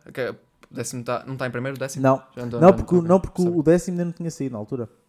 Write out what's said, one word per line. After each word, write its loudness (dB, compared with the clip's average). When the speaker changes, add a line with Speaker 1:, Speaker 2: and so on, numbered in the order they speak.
Speaker 1:
Ok, -6
o -10
décimo -8
tá, -4
não -10
tá -4
em -6
primeiro, -6
o -12
décimo? -6
Speaker 2:
Não. 4
Speaker 1:
Já -12
não -6
tô -6
Speaker 2:
Não, 8
Speaker 1:
lembrando. 8
Speaker 2:
porque, 0
Speaker 1:
Ok, 2
Speaker 2:
não, 6
porque -12
Speaker 1:
percebo. 0
Speaker 2:
o 0
décimo 4
ainda -4
não -6
tinha -8
saído -8
na -10
altura. -8